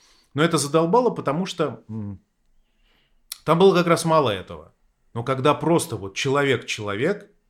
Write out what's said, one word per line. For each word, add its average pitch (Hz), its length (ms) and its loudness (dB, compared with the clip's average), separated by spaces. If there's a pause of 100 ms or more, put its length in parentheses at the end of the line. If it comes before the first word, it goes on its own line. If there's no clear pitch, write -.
(340)
Но 139 100 0
это 170 140 2
задолбало, 165 520 2
потому 156 360 -4
что, 139 420 -6
м, 104 320 -10 (1200)
там 160 140 2
было 190 160 8
как 175 140 2
раз 165 160 2
мало 156 260 2
этого. 87 420 -8 (420)
Но 117 100 -6
когда 135 300 2
просто 147 420 0
вот 98 180 -12
человек-человек, 131 1120 -2 (200)